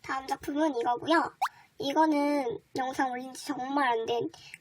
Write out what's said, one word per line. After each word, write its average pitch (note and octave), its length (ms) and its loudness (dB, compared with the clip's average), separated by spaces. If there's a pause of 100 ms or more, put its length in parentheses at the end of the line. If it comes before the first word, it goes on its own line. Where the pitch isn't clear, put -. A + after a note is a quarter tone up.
다음 C4+ 260 -8
작품은 C#4+ 500 0
이거고요. A#3+ 580 2 (440)
이거는 D4 800 2 (180)
영상 C4 340 0
올린 B3+ 220 -8
지 - 140 -14
정말 C#4 400 0
안 A#3 180 2
된 A#3 240 -2 (320)